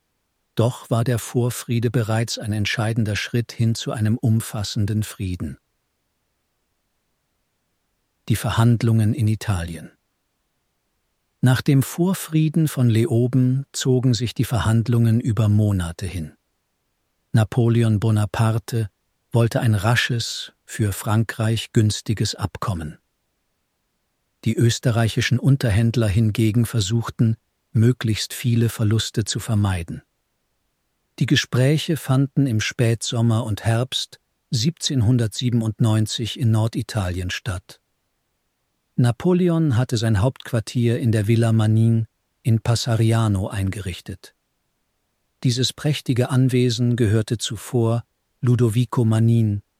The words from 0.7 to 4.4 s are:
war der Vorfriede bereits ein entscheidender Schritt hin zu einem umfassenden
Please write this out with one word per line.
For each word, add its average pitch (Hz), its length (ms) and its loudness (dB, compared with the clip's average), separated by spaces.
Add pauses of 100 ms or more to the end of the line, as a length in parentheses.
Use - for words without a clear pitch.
war 117 140 0
der 120 160 0
Vorfriede 120 720 -2
bereits 113 460 -2
ein 107 160 -6
entscheidender 107 640 -2
Schritt - 360 -4
hin 113 240 0
zu - 160 -8
einem 110 260 0
umfassenden 107 840 -2